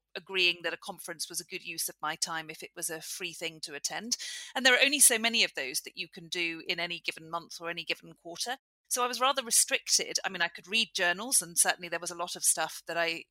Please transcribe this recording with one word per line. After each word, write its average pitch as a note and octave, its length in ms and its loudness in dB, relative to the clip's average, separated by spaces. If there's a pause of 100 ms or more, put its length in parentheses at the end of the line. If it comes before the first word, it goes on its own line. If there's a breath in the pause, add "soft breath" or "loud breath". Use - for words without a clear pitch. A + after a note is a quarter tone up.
(160)
agreeing F3 460 2
that E3+ 100 0
a E3+ 60 -4
conference F3 500 -8
was E3+ 140 -6
a D#3+ 40 -18
good F3+ 160 -10
use E3+ 280 -4
of - 100 -14
my D#3 160 -2
time D#3+ 320 -4
if D#3 140 -12
it - 120 -12
was E3+ 140 -6
a D#3+ 140 -6
free F3 320 -8
thing E3 300 -8
to D#3 100 -10
attend. F#3 420 -4 (400 loud breath)
And B3+ 80 2
there B3+ 100 8
are B3 100 6
only C#4+ 160 4
so A#3 180 8
many A3+ 260 4
of - 100 0
those C#3+ 260 -4
that - 180 -10
you F3+ 100 -10
can E3+ 200 -16
do E3 380 -2
in F3 140 -2
any E3+ 240 -4
given D#3+ 240 -8
month E3 320 -8
or E3 80 -6
any E3+ 160 -8
given E3 380 -6
quarter. A#3 340 -6 (320)
So B3 140 2
I B3 60 4
was A#3 120 -4
rather C4+ 220 2
restricted. - 840 2
I F#3 40 -2
mean, F3+ 140 -2
I F3 40 4
could F3 220 -14
read A3 260 2
journals, F#3+ 460 4
and E3+ 180 0
certainly F3+ 300 2
there E3+ 100 -2
was F3 140 -6
a F3 40 -8
lot F3 200 -4
of - 80 -4
stuff - 420 2
that E3 100 -4
I, E3 340 0